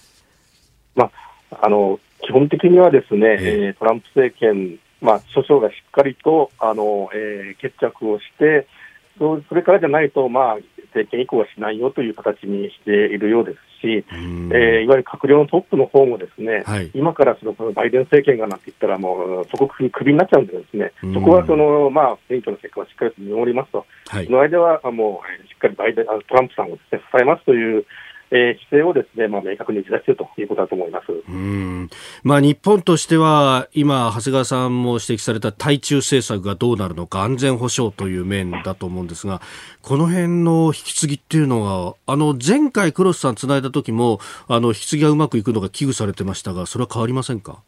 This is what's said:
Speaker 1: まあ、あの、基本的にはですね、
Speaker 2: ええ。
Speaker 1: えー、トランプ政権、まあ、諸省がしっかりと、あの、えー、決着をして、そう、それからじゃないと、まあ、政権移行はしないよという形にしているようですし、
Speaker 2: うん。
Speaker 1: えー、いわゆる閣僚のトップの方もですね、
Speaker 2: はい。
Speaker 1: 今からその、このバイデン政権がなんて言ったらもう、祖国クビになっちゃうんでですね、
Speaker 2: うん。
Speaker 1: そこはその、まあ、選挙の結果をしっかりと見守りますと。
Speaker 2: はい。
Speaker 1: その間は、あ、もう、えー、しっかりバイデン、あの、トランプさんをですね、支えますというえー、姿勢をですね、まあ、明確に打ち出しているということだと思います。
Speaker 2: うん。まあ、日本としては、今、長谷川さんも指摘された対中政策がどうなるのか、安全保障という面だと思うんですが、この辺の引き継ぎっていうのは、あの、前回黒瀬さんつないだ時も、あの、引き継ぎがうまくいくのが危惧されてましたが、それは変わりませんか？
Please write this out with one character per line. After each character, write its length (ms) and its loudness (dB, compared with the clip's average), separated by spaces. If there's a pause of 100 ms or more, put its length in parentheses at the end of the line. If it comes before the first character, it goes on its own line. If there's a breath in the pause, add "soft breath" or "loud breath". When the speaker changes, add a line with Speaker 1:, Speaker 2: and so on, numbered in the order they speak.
(960 soft breath)
Speaker 1:
ま 160 2 (400 loud breath)
あ、 120 -18
あ 80 4
の、 280 2 (220)
基 100 -10
本 200 4
的 140 0
に 140 6
は 120 8
で 180 4
す 80 -2
ね、 240 4
Speaker 2:
え 220 0
え。 60 -2
Speaker 1:
え 20 -6
ー、 80 -12
ト 80 -2
ラ 60 4
ン 80 -6
プ 140 -20
政 240 0
権、 400 0 (220)
ま 140 4
あ、 60 0 (140)
諸 100 2
省 160 4
が 100 2
し 20 -12
っ 200 -20
か 100 4
り 200 -4
と、 360 2
あ 160 0
の、 400 -2
え 440 -10
ー、 40 -20
決 180 -8
着 320 -4
を 60 -2
し 60 -20 (140)
て、 280 2 (520 loud breath)
そ 180 0
う、 120 -10
そ 60 -6
れ 80 2
か 100 6
ら 80 6
じ 60 0
ゃ 20 0
な 140 2
い 80 2
と、 180 0
ま 240 0
あ、 60 -6 (300)
政 220 -4
権 120 -2
移 40 -10
行 120 -2
は 80 0
し 120 -16
な 120 -6
い 100 -6
よ 100 -2
と 120 -4
い 80 -4
う 40 -8
形 320 -6
に 240 -6
し 140 -20
て 60 -4
い 280 2
る 120 0
よ 120 4
う 20 -8
で 80 -8
す 40 -20 (260)
し、 300 -2
Speaker 2:
う 40 -12
ん。 360 -6
Speaker 1:
え 280 4
ー、 20 -
い 40 -4
わ 80 4
ゆ 40 6
る 60 -4
閣 220 -8
僚 120 6
の 80 2
ト 120 -2
ッ 40 0
プ 140 -4
の 100 2
方 200 4
も 120 -2
で 160 -12
す 60 -14
ね、 240 -4
Speaker 2:
は 160 -4
い。 140 -8
Speaker 1:
今 200 0
か 100 2
ら 140 4
そ 60 -14
の、 80 -4
こ 120 -10
の 80 -4
バ 120 -2
イ 60 -2
デ 80 2
ン 40 2
政 220 2
権 140 2
が 80 -4
な 100 -6
ん 20 -12
て 80 -20
言 80 -20
っ 40 -20
た 80 -2
ら 100 0
も 460 -4
う、 80 -12
祖 180 0
国 220 -4
ク 140 -6
ビ 80 4
に 60 4
な 60 4
っ 60 -4
ち 40 4
ゃ 40 8
う 40 4
ん 40 -6
で 60 -14
で 180 -8
す 60 -8
ね、 160 -4 (100)
Speaker 2:
う 60 -6
ん。 60 -2
Speaker 1:
そ 60 0
こ 120 6
は 140 6
そ 100 2
の、 340 4
ま 120 2
あ、 160 0 (100)
選 100 -2
挙 140 -6
の 60 -10
結 160 -20
果 80 -8
を 20 -14
し 80 -16
っ 20 -20
か 120 -2
り 40 -2
と 80 -12
見 140 -12
守 200 0
り 40 -4
ま 100 -2
す 60 -20
と。 120 -6 (240 loud breath)
Speaker 2:
は 140 -6
い。 40 -10
Speaker 1:
そ 60 -6
の 80 6
間 200 2
は、 240 2
あ、 80 -4
も 320 -2
う、 160 -16
え 40 -20
ー、 40 -20
し 60 -20
っ 40 -20
か 100 2
り 60 -10
バ 140 -2
イ 60 -2
デ 100 0
ン、 60 -6
あ 40 -4
の、 80 -6
ト 120 -4
ラ 80 6
ン 60 -6
プ 60 -20
さ 80 -4
ん 40 -10
を 100 -12
で 120 -18
す 60 -8
ね、 80 -6 (100)
支 80 2
え 40 4
ま 140 2
す 60 -20
と 100 4
い 240 0
う 60 -2 (460 loud breath)
え 280 2
ー、 0 - (120)
姿 60 4
勢 60 6
を 100 2
で 200 0
す 60 -8
ね、 100 0
ま 100 -4
あ、 40 -6
明 140 -8
確 160 -8
に 60 -4
打 60 -4
ち 60 -20
出 80 -2
し 60 -12
て 80 2
い 20 -8
る 20 -8
と 240 -10
い 40 -8
う 40 -8
こ 60 -6
と 80 -2
だ 60 -4
と 60 -8
思 120 -4
い 40 -10
ま 100 -10
す。 100 -16
Speaker 2:
う 220 -10
ん。 560 -6 (340 loud breath)
ま 140 4
あ、 40 4
日 220 4
本 200 2
と 140 2
し 100 -4
て 100 2
は、 580 2
今、 400 0
長 80 -6
谷 100 -4
川 120 2
さ 220 -2
ん 160 -2
も 120 -2
指 100 -6
摘 140 -4
さ 140 -4
れ 80 -6
た 120 -4
対 280 -2
中 160 -2
政 300 0
策 200 -6
が 80 -2
ど 180 0
う 40 0
な 100 -2
る 80 -8
の 120 -10
か、 160 -4
安 160 -2
全 180 0
保 120 -4
障 260 -4
と 140 -6
い 100 -4
う 60 -4
面 260 -4 (120)
だ 120 -8
と 120 -10
思 140 -8
う 40 -8
ん 20 -8
で 80 -12
す 120 -12
が、 140 -8 (420 loud breath)
こ 140 -4
の 120 2
辺 360 0
の 220 2
引 60 2
き 220 -12
継 140 -2
ぎ 80 -4
っ 20 -8
て 180 -4
い 60 4
う 40 2
の 160 0
は、 320 -4 (120)
あ 100 -2
の、 180 0
前 360 2
回 220 0
黒 200 2
瀬 80 -10
さ 120 0
ん 20 -10
つ 120 -10
な 100 2
い 60 0
だ 80 -6
時 220 -4
も、 280 2 (280 loud breath)
あ 120 2
の、 80 2
引 60 2
き 120 -12
継 120 -2
ぎ 60 0
が 60 6
う 60 2
ま 120 0
く 100 -2
い 40 0
く 100 -2
の 80 -2
が 80 -4
危 180 -6
惧 60 0
さ 140 -4
れ 60 -2
て 120 -8
ま 100 -6
し 80 -12
た 100 -8
が、 140 -6
そ 120 -8
れ 60 -4
は 80 -8
変 80 -4
わ 60 -2
り 60 -4
ま 100 -2
せ 120 -8
ん 60 -8
か？ 280 -18